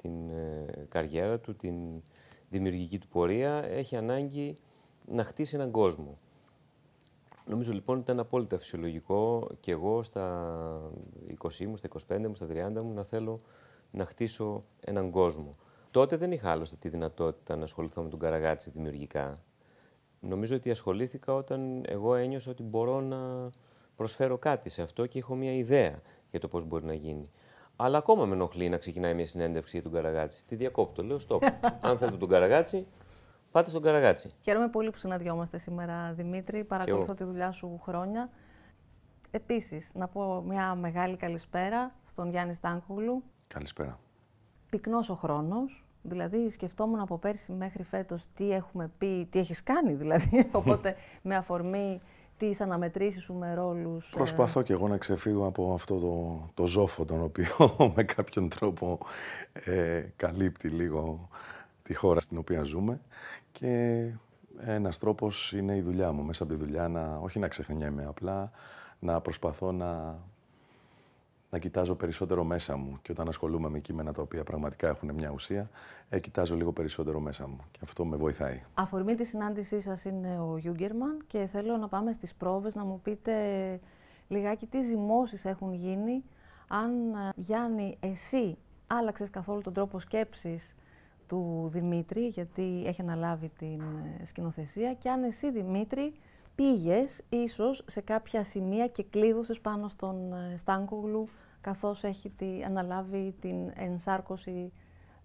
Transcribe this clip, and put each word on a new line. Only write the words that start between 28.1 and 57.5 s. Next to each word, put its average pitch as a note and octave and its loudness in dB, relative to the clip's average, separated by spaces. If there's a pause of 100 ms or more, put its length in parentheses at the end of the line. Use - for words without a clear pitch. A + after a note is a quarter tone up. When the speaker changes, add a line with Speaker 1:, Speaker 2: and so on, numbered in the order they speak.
Speaker 1:
με G2 4
ενοχλεί F2+ 2
να F2 2
ξεκινάει F2 0
μια E2+ 0
συνέντευξη E2 -2
για E2 -4
τον D#2+ -6
Καραγάτση. D#2+ 0
Τη A#2+ -8
διακόπτω, A#2+ 0
λέω, B2+ -2 (100)
"Stop. A#2 4 (260)
Speaker 2:
<laughs> A#3 0
Speaker 1:
Αν B2 4
θέλετε A#2+ 0
τον F2+ 0
Καραγάτση, C3+ 6 (640)
πάτε E3+ 6
στον D#3+ -2
Καραγάτση". D3 8 (100)
Speaker 2:
Χαίρομαι A3 4
πολύ A3 0
που G#3+ -8
συναντιόμαστε E3+ -2
σήμερα, E3+ -6
Δημήτρη. F#3 -4
Speaker 1:
Και G#3+ -2
Speaker 2:
Παρακολουθώ G3 0
Speaker 1:
εγώ. G3 -4
Speaker 2:
τη F#3+ -8
δουλειά F#3 -2
σου F3 -8
χρόνια. G3 -4 (1000)
Επίσης, G#3+ -4
να F#3 -4
πω F#3 -2
μια F#3+ 0
μεγάλη F3 0
καλησπέρα F#3 -2 (100)
στον F3 -6
Γιάννη F3 0
Στάνκογλου. G3 -2 (240)
Speaker 3:
Καλησπέρα. C#2+ -8 (720)
Speaker 2:
Πυκνός A3+ 0
ο F#3 -2
χρόνος. E3 -2 (180)
Δηλαδή, F3+ 0
σκεφτόμουν G#3+ -2
από F#3 -2
πέρσι G3+ -4
μέχρι F#3 -6
φέτος F#3 -4 (100)
τι G3+ 0
έχουμε F3+ -2
πει, F#3 0
τι F#3+ 4
έχεις E3+ 0
κάνει, C4+ 4
δηλαδή. D#3+ 6
<laughs> - -12
Οπότε, G3 4 (260)
με F#3+ 0
αφορμή F#3 0 (360)
τις G#3 0
αναμετρήσεις F#3 0
σου F3+ -8
με F3 -4
ρόλους, E3+ -2
ε, - -4
Speaker 3:
Προσπαθώ C3 4
κι A#2+ 4
εγώ F#2 4
να G#2 4
ξεφύγω G2+ 2
από F#2 2
αυτό F#2 0
το, E2+ 0 (120)
το F2 4
ζόφο, F2 4
τον E2 2
οποίο E2+ 8